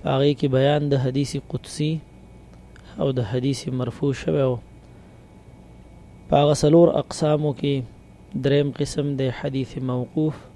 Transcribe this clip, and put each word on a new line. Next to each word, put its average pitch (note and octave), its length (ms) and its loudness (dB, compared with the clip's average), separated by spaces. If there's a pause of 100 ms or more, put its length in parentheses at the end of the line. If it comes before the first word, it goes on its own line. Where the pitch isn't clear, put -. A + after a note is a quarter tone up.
هغه C#3+ 260 2
کې C#3+ 140 -2
بیان C#3+ 420 2
د C#3 40 2 (100)
حدیث C3+ 280 -2 (200)
قدسی D3+ 480 -4 (1000)
او C#3+ 120 0
د B2+ 180 -2
حدیث C3 380 -4
مرفوع B2+ 460 -4
شوی D3+ 280 -2
و. C3 140 2 (1700)
په - 80 2
هغه D3 160 4
څلور D#3+ 340 6 (120)
اقسامو D3+ 540 0
کې C#3 280 -2 (640)
دریم C#3+ 340 2
قسم C#3+ 300 -4 (100)
دی C3+ 120 0 (100)
حدیث C3+ 380 -4
موقوف. B2+ 580 -2 (200)